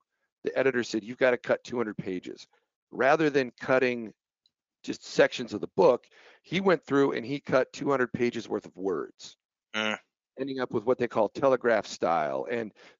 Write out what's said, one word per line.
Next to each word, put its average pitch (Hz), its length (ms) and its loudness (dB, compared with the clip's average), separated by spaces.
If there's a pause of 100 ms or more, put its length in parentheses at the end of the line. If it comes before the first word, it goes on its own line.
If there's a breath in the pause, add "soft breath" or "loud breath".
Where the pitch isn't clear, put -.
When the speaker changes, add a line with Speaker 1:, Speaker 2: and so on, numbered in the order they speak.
(440)
Speaker 1:
The - 140 -4
editor 127 260 2
said, 110 200 -4
"You've 120 140 -12
gotta 127 200 4
cut - 260 -2
two 123 140 -8
hundred 107 200 -4
pages." - 500 -10 (440)
Rather 147 380 2
than 135 300 0
cutting 123 540 0 (720)
just - 220 -10
sections 127 480 0
of 95 80 -6
the 85 160 -8
book, 120 280 6 (380 soft breath)
he 175 160 -4
went 190 260 2
through 139 280 4
and 120 120 -4
he 139 140 -6
cut 131 340 0
two - 160 -4
hundred 127 240 2
pages 117 360 -2
worth 107 160 -4
of 82 100 -20
words, 90 640 -6 (380)
Speaker 2:
Mm. 107 220 -2 (420)
Speaker 1:
ending 135 200 -6
up 127 140 -4
with 110 120 -2
what 123 120 2
they 117 100 -2
call 110 220 0
telegraph 120 560 2
style 76 640 -2
and 113 220 -6 (280 soft breath)